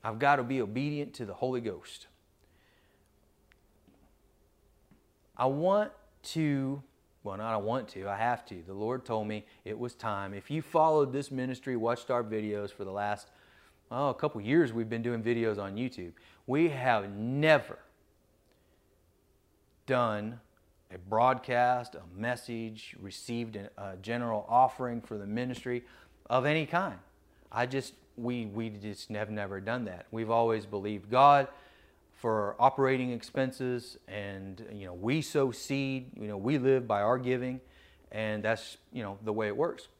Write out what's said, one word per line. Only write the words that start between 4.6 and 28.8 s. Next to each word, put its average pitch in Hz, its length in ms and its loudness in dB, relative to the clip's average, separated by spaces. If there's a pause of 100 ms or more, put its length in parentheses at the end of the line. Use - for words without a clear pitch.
I 123 100 0
want 185 460 2 (320)
to, 143 580 0 (420)
well, 98 140 -6
not 110 160 -4
I 110 40 2
want 110 320 -2
to, 98 200 -8
I 98 80 -4
have 117 300 0
to. 87 180 -12
The 95 80 -12
Lord 117 320 -4
told 110 220 -2
me 107 180 -6 (200)
it 107 120 -6
was 120 180 -6
time. 98 380 -4
If 98 160 -12
you 151 120 -2
followed 156 520 4
this 143 180 -4
ministry, 127 460 -4
watched 117 320 -2
our 120 140 2
videos 107 480 -4
for - 120 -12
the 95 80 -8
last, 104 380 -4 (600)
oh, 135 180 0
a 123 60 -2
couple 139 260 -4
years, 127 320 4
we've 113 160 -2
been 117 140 -4
doing 117 180 -2
videos 113 380 2
on 98 160 -6
YouTube. 107 380 -6 (340)
We 156 220 4
have 123 420 2
never 135 680 2 (2000)
done 117 540 0 (540)
a 90 40 -14
broadcast, 123 1000 2
a 76 60 -14 (180)
message, 113 800 -6
received 113 560 -8
a, 101 220 -10
a 98 200 -10
general 113 520 -2
offering 123 520 4
for 110 160 -10
the 101 100 -8
ministry 123 560 -4 (460)
of 127 160 4
any 151 200 2
kind. 165 320 -2 (540)
I 120 160 0
just, 131 260 -4 (240)
we, 120 300 -4
we 110 220 -6
just 104 400 -12